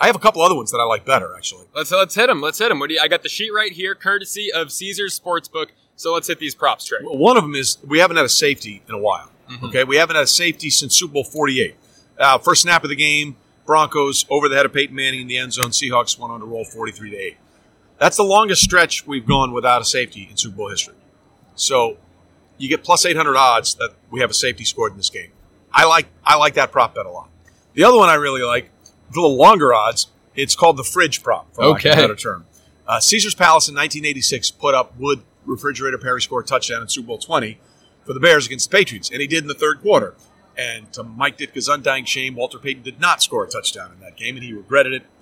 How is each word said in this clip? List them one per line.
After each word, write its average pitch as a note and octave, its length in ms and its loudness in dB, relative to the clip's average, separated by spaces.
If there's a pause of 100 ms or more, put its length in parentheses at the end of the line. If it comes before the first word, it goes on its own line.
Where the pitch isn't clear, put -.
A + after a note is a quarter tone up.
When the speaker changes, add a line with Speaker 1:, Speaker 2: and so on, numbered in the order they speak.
Speaker 1:
I D#3+ 60 4
have A3+ 100 2
a - 20 -8
couple G3 240 2
other F3+ 140 4
ones A#2 160 -6
that B2 60 -2
I A#2 60 2
like A2+ 200 -2
better, G2 320 0
actually. - 360 -12
Speaker 2:
Let's, D#3 200 -6
let's F#3+ 240 0
hit A#3 120 2
'em. E3+ 120 0
Let's D#3 180 -4
hit A3 140 0
'em. D3 80 -4
What C#3+ 80 -6
do D#3 60 -6
you, D#3 60 0
I D#3 60 2
got E3 160 0
the D#3+ 60 -8
sheet G#3+ 260 -6
right G#3+ 160 -2
here, F#3 240 -8
courtesy G3 580 -6
of D#3+ 200 -4
Caesars G3 480 -8
Sportsbook. D#3+ 460 -6 (280)
So E3 180 -6
let's E3 140 -4
hit E3 140 -6
these D3 160 -10
props, B2+ 300 -2
Trey. A2+ 180 -6
Speaker 1:
Well, C#3+ 120 -8
one G#3+ 200 4
of F3+ 80 2
'em D3 100 -8
is C3+ 320 -4
we D3+ 140 2
haven't F3 160 6
had C#3+ 100 4
a - 40 0
safety A2 580 -2
in A2+ 60 -10
a G2+ 40 -6
while. G#2 320 -2 (180)
Speaker 2:
Mm-hmm. B2+ 180 -14
Speaker 1:
Okay, C3 180 0
we C3+ 120 2
haven't D#3+ 200 2
had D3 80 4
a - 40 -2
safety E3 420 0
since - 280 0
Super D#3+ 140 -4
Bowl C#3+ 120 -2
forty-eight. C3+ 520 -2 (420)
Uh, C3+ 200 4
first E3+ 240 2
snap E3+ 200 2
of D3 80 -8
the C#3+ 60 -8
game, D3 400 -2 (280)
Broncos D3+ 640 0
over C#3+ 200 0
the C3+ 80 -2
head C#3 100 4
of - 60 -6
Peyton C#3 240 -4
Manning C3+ 240 -4
in B2 80 -14
the B2 100 -6
end B2+ 140 -8
zone. A#2+ 180 -4
Seahawks B2 480 -2
went A#2 140 -14
on A2+ 80 -14
to G#2+ 60 -16
roll A2+ 180 -10
forty-three G#2+ 460 -14
to G2+ 60 -14
eight. F#2+ 200 -12 (640)
That's F3 160 2
the G#3+ 80 2
longest G3 380 2
stretch F3 440 0
we've C3 200 -8
gone C3+ 260 0
without B2 280 2
a A2+ 40 -6
safety A2+ 440 -6
in G2+ 80 -20
Super G2+ 200 -8
Bowl G2+ 140 -10
history. - 240 -8 (600)
So A#2 440 -2 (600)
you C3+ 100 -8
get D#3 160 -2
plus E3+ 220 2
eight E3+ 100 0
hundred D3+ 200 2
odds B2 400 4
that A#2 140 -6 (200)
we B2 100 -6
have A#2 100 0
a - 40 -4
safety A#2+ 300 -4
scored G#2+ 280 -4
in G2 40 -20
this G2 140 -4
game. F2+ 200 -16 (420)
I C#3+ 120 6
like, D#3+ 220 4 (180)
I D3 120 6
like D3 180 2
that C3+ 180 2
prop A#2+ 220 2
bet G2+ 120 -8
a F2+ 40 -16
lot. F2 180 -16 (460)
The D#3 100 4
other B3 120 8
one G3 120 8
I D#3+ 60 8
really C#3 280 0
like, A#2+ 280 -2 (400)
a B2 40 -12
little D3+ 220 2
longer D3+ 380 8
odds, A2 340 0 (280)
it's C#3 180 -2
called E3 220 4
the C3 80 -8
fridge E3+ 380 -2
prop, G2+ 320 -4
for A#2+ 120 0
lack D3 180 2
of - 20 2
a - 40 2
Speaker 2:
Okay. D#3+ 100 4
Speaker 1:
better G#2+ 160 2
term. F2+ 300 -10 (400)
Uh, A2+ 140 0
Caesar's G#3 340 0
Palace E3+ 340 4
in C#3+ 60 -14
nineteen D3 300 -4
eighty-six C3+ 460 -2
put C#3+ 240 -2
up, B2+ 240 -2
would C3+ 240 -4 (220)
Refrigerator C3 540 -6
Perry B2+ 240 -4
score B2 180 -6
a A2 40 -8
touchdown A#2+ 380 -4
in G#2 60 -16
Super A#2 200 -8
Bowl A2+ 100 -10
twenty A#2+ 400 -6 (460)
for - 80 -10
the C3 80 -10
Bears D3+ 260 4
against B2 240 -8
the F#3+ 60 2
Patriots? A#2 340 -2
And B2+ 100 -8
he C#3+ 60 -6
did D#3 160 -4
in D3 60 -12
the C#3+ 60 -8
third D3+ 260 -2
quarter. D3 340 0 (420)
And A2+ 360 -10
to A#2 100 -14
Mike B2 360 -4
Ditka's C3+ 300 -8
undying C3+ 360 -2
shame, C3 300 -6
Walter B2 240 -8
Payton C3+ 240 -10
did A#2+ 180 -14
not E3+ 220 2
score A2 220 -2
a F#2 40 -12
touchdown F#2+ 440 -10
in F2+ 80 -20
that F2+ 160 -20
game, A#2+ 200 -10
and B2 80 -16
he A#2+ 80 -14
regretted B2+ 400 0
it B2+ 120 -8 (180)